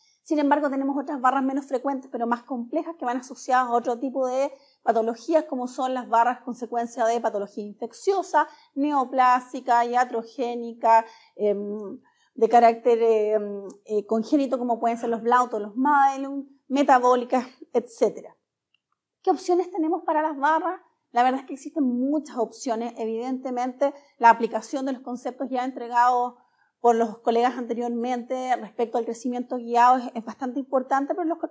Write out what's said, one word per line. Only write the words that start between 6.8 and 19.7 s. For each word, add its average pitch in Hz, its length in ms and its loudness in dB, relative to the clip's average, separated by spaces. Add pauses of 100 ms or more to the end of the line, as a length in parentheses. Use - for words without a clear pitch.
de 233 160 2
patología 214 440 -4
infecciosa, 311 800 -2 (280)
neoplásica, 254 1080 2
iatrogénica, 233 1200 0 (300)
em, 208 640 -4 (360)
de 214 140 2
carácter, 233 540 6
em, 214 640 0 (180)
eh, 208 220 -4
congénito, 247 520 0
como 240 200 -2
pueden 233 180 0
ser 233 140 -4
los 226 120 -4
Blauto, 240 360 2
los 208 160 -8
Madelung, 277 720 0 (220)
metabólicas, 247 760 4 (280)
etcétera. - 640 -2 (840)
¿Qué - 100 0
opciones 349 400 0